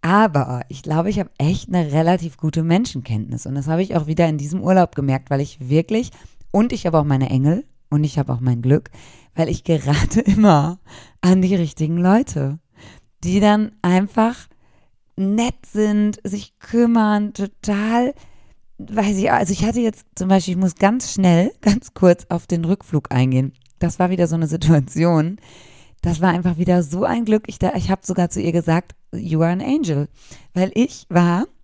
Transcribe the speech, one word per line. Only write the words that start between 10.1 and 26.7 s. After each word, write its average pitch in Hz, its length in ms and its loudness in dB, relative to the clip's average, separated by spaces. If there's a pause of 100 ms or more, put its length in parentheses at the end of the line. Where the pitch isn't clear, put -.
<laughs> 277 60 0
immer 185 520 4 (420)
an 185 200 4
die 180 140 0
richtigen 165 440 -2
Leute, 175 600 0 (640)
die 180 180 0
dann 214 400 2
einfach 202 680 0 (680)
nett 214 380 -2 (160)
sind, 208 540 0
sich 202 340 -10
kümmern, 220 760 0
total, 214 840 -2 (640)
weiß 208 380 -2
ich, 190 160 0
also 185 200 2
ich 202 120 -2
hatte 233 160 0
jetzt 220 240 -4 (100)
zum 185 140 -4
Beispiel, 190 240 2
ich 175 80 -2
muss 185 140 0
ganz 226 380 0
schnell, 180 440 4
<laughs> - 40 -20
ganz - 340 0
kurz 175 340 4
auf 170 180 -6
den 170 180 -2
Rückflug 165 460 -2
eingehen. 131 420 0 (260)
Das 170 200 -4
war 180 120 0
wieder 175 160 0
so 160 100 -4
eine 165 100 -2
Situation, 156 920 0 (640)
das 170 180 -2
war 185 100 6
einfach 170 280 -2
wieder 180 240 2